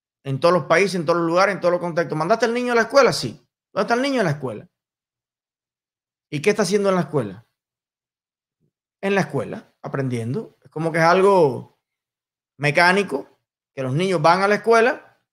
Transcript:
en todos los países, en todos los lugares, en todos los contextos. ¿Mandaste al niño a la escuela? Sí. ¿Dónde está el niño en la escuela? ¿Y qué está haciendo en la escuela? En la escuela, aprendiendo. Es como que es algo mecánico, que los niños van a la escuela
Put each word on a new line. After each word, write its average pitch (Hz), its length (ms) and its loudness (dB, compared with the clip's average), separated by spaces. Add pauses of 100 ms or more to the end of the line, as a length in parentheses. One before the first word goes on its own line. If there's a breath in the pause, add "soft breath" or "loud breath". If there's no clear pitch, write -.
(220)
en 135 160 -6
todos 170 140 4
los 175 120 0
países, 185 320 2
en 160 100 -6
todos 170 120 0
los 170 80 -2
lugares, 185 280 2
en 165 80 -10
todos 175 100 2
los 175 80 0
contextos. 165 380 -4
¿Mandaste 214 260 0
al 226 80 0
niño 247 200 -4
a 240 40 0
la 226 60 4
escuela? 233 300 2
Sí. - 340 -8 (260)
¿Dónde 202 120 -2
está 233 100 -2
el 247 80 0
niño 269 180 -2
en 190 60 0
la 147 60 0
escuela? 131 360 -10 (1600)
¿Y 151 120 -6
qué 208 80 2
está 208 120 0
haciendo 196 280 0
en 185 60 2
la 170 60 2
escuela? 113 440 -6 (1500)
En 196 140 -2
la 185 80 2
escuela, 117 580 -8
aprendiendo. 131 840 -6
Es - 80 -20
como 160 220 -4
que 170 60 -2
es 160 60 4
algo 175 760 2 (800)
mecánico, 180 840 0 (340)
que 139 80 -8
los 131 120 -4
niños 175 260 0
van 175 220 4
a 202 60 2
la 208 80 2
escuela 226 640 0 (140)